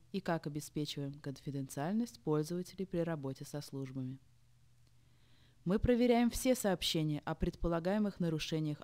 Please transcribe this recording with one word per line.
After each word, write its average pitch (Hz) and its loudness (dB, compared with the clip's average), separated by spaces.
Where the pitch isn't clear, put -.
и 190 -2
как 160 -2
обеспечиваем 147 -4
конфиденциальность 147 -4
пользователей 165 0
при 175 -2
работе 143 -2
со 147 -8
службами. 131 -6
Мы 185 2
проверяем 240 6
все 254 2
сообщения 160 0
о 160 -2
предполагаемых 180 0
нарушениях 156 0